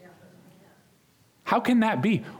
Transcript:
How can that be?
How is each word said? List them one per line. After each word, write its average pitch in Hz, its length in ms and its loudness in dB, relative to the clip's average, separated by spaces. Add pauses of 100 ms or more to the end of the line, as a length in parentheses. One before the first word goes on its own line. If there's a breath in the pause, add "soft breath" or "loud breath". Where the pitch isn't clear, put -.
(1400)
How 240 160 0
can 240 200 2
that 208 220 0
be? 196 220 0 (160 loud breath)